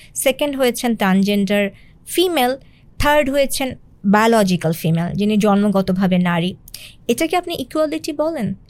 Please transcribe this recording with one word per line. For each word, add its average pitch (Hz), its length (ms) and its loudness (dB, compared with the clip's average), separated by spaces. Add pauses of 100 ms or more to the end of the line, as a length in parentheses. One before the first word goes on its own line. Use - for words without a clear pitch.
(160)
সেকেন্ড 277 400 0
হয়েছেন 247 400 -2
ট্রান্সজেন্ডার 202 720 2 (380)
ফিমেল, 311 480 0 (440)
থার্ড 294 300 2
হয়েছেন 269 460 -2 (300)
বায়োলজিক্যাল 202 680 2
ফিমেল, 165 400 -2
যিনি 208 240 0
জন্মগতভাবে 196 800 2
নারী। 175 380 0 (520)
এটাকে 320 300 0
আপনি 349 220 -4
ইকুয়ালিটি 311 540 -4
বলেন? 294 400 -4 (160)